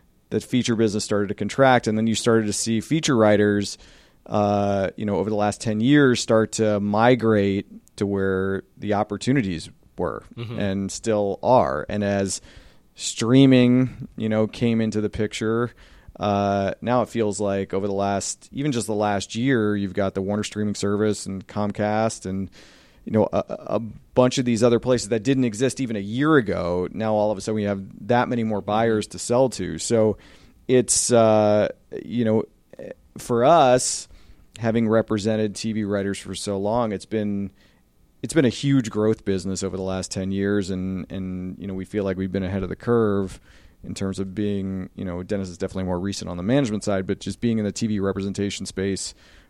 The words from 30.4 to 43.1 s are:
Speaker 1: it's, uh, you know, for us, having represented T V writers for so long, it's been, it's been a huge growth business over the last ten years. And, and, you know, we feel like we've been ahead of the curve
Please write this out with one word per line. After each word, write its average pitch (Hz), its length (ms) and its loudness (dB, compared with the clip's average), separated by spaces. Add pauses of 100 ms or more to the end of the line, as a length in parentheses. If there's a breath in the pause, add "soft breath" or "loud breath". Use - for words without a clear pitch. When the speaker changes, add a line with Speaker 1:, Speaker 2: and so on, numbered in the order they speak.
Speaker 1:
it's, 123 440 2
uh, 107 560 6 (340)
you 117 220 -4
know, 110 200 2 (720)
for 117 260 0
us, 131 640 4 (500 soft breath)
having 113 300 0
represented 107 680 0
T 113 160 -6
V 107 120 -2
writers 98 340 -2
for - 160 -12
so 98 240 -6
long, 110 340 0
it's 95 140 -8
been, 101 440 -4 (720 soft breath)
it's 131 120 -8
been 160 100 6
a 120 60 2
huge 135 400 0
growth 107 340 0
business 95 380 -4
over 95 160 -4
the 95 40 -6
last 92 280 -6
ten 95 200 -6
years. 98 380 0
And, 92 420 -6
and, 92 480 -8
you - 80 -12
know, 98 60 -8
we 95 140 -8
feel 104 180 -4
like 95 140 -2
we've 95 120 -4
been 95 120 -2
ahead 92 200 -4
of 90 60 -6
the 90 80 -8
curve 104 640 0 (420 soft breath)